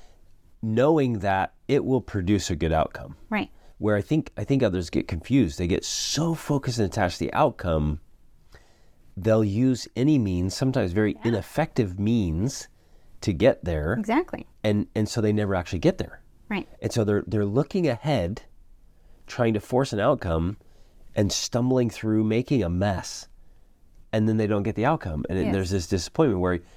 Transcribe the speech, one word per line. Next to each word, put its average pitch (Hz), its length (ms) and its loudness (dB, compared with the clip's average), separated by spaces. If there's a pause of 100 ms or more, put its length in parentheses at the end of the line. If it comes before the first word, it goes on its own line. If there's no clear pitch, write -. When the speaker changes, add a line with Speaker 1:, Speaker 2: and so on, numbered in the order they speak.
(640)
Speaker 1:
Knowing 123 560 2
that 95 340 0 (140)
it 135 180 2
will 127 160 2
produce 98 480 0
a 90 60 -2
good 80 180 0
outcome. 80 420 -2 (140)
Speaker 2:
Right. 214 200 -4 (280)
Speaker 1:
Where 104 180 0
I 101 60 0
think, - 360 -2
I 113 60 -6
think 135 180 0
others 92 280 0
get - 180 -2
confused. 90 500 0
They 90 100 -2
get 87 160 0
so - 520 -2
focused 135 420 -2
and 110 80 2
attached 104 320 0
to - 80 -4
the - 80 -6
outcome, 80 640 0 (1200)
they'll 110 260 4
use 117 520 2
any 143 240 4
means, 95 360 0
sometimes 131 360 0
very 104 220 2 (100)
Speaker 2:
Yeah. 113 60 0
Speaker 1:
ineffective 104 680 -2
means, 104 680 0 (540)
to 104 120 -2
get - 300 2
there. 147 300 -2
Speaker 2:
Exactly. 226 540 -4 (160)
Speaker 1:
And, - 320 0
and 107 120 0
so - 140 -4
they 107 120 2
never 104 220 0
actually 90 240 -4
get 180 200 2
there. - 220 -10 (280)
Speaker 2:
Right. - 180 -6 (140)
Speaker 1:
And 107 100 -4
so 113 120 0
they're, 101 240 2
they're 104 180 0
looking 143 420 0
ahead, 117 540 -2 (880)
trying 117 260 0
to 104 60 0
force 123 340 0
an 107 60 -2
outcome, 95 580 0 (580)
and 101 160 2
stumbling 123 580 0
through, 110 340 0
making 113 400 0
a 85 60 -2
mess. 92 580 -2 (840)
And 110 160 2
then 110 100 2
they 110 100 2
don't 104 160 2
get 107 120 -2
the 107 100 0
outcome. 95 440 -2
And 92 100 -2
it, 87 60 0
Speaker 2:
Yes. 95 80 0
Speaker 1:
there's 95 160 0
this 92 180 -2
disappointment 101 540 0
where 90 180 0 (180)